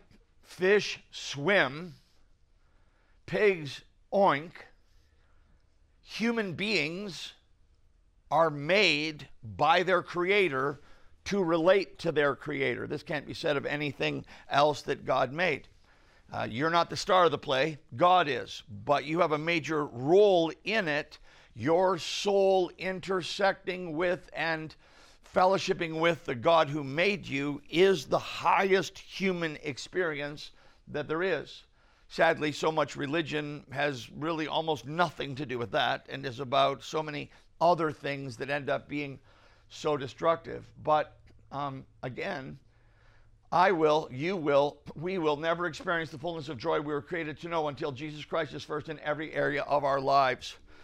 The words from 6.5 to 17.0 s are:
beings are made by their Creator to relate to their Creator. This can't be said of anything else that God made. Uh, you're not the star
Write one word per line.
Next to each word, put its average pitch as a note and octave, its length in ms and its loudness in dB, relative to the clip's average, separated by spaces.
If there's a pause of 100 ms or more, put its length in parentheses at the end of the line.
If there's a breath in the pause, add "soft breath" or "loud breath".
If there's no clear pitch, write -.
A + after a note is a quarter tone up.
beings F3+ 800 -4 (960)
are D#3+ 220 4
made D3+ 760 0 (160)
by D3 380 4
their F3 220 2
Creator E3+ 760 0 (460 soft breath)
to G3+ 160 0
relate E3+ 580 4
to E3+ 120 -2
their C#3+ 240 2
Creator. C3 500 -4
This C#3+ 160 -6
can't D3+ 240 -8
be B2 80 -12
said D3+ 220 -2
of C3 100 -2
anything D3 600 -4 (240 loud breath)
else D3 320 2
that B2+ 240 -6
God C3 260 0
made. D#3 380 -4 (640 soft breath)
Uh, A2+ 160 -6
you're C3 200 -2
not E3+ 200 2
the D3 80 -8
star F#3 260 4